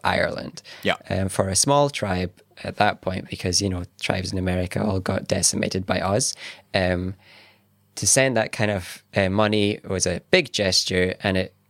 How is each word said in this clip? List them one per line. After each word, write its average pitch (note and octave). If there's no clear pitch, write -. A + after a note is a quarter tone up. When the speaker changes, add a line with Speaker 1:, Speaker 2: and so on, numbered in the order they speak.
Speaker 1:
Ireland. -
Speaker 2:
Yeah. F#2+
Speaker 1:
Um, F#2+
for G2
a F#2+
small C#3+
tribe F#2
at F#2+
that G#2
point, F#2
because, F#2
you G2
know, F2+
tribes F#2+
in G2
America F#2
all F#2+
got -
decimated -
by F#2
us. G2+
Um, F#2
to -
send C3
that A2
kind G#2
of, -
uh, G2
money G#2
was F#2
a F2+
big F#3
gesture, F#2
and F#2+
it F#2+